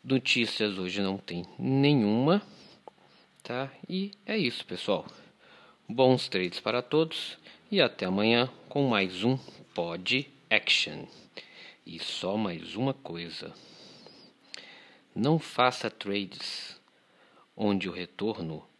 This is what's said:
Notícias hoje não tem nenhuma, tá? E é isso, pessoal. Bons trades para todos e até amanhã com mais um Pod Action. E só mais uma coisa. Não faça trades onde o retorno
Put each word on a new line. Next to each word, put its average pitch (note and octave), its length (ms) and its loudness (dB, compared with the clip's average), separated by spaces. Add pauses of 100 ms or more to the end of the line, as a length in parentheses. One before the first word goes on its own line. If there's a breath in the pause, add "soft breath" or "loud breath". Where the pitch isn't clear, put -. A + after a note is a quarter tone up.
Notícias A#2 760 0
hoje F#2 240 -2
não G2 160 0
tem F2 260 -8 (140)
nenhuma, C3+ 800 4 (1000 loud breath)
tá? C3+ 300 -6 (160)
E G3 240 -4 (120)
é A3 120 -4
isso, E3 280 -2
pessoal. F2+ 400 -2 (840 loud breath)
Bons B2+ 400 4
trades F2+ 320 -2
para A#2 200 -2
todos - 560 0 (360 loud breath)
e G3 80 4
até A#2+ 260 2
amanhã A2 420 4 (200)
com C#3+ 200 2
mais F#2+ 360 2
um B2+ 120 4 (380)
Pod F#2 560 -2 (180)
Action. - 580 2 (760 loud breath)
E - 140 -12
só - 380 -4
mais F2 400 -4
uma C3 180 0
coisa. - 580 -10 (1600 loud breath)
Não D3+ 280 2
faça B2 500 0
trades - 920 -8 (760 soft breath)
onde G2 320 0
o F2+ 40 -6
retorno F2 720 -6 (160)